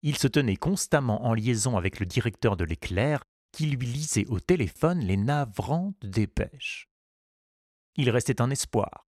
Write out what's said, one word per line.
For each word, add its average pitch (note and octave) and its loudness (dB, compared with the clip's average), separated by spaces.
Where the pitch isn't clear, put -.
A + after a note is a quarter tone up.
Il D3 0
se C#3+ 2
tenait A#2+ 4
constamment C3+ 0
en A#2 4
liaison A2 2
avec F#2 -2
le G2 0
directeur G#2+ 0
de F2 0
l'Éclair, G2+ -2
qui D#3 -4
lui C3 -2
lisait B2 -2
au F#2+ -2
téléphone C3+ 0
les G2 0
navrantes C#3+ -2
dépêches. - -4
Il C3 2
restait A#2+ 2
un B2 2
espoir. - -4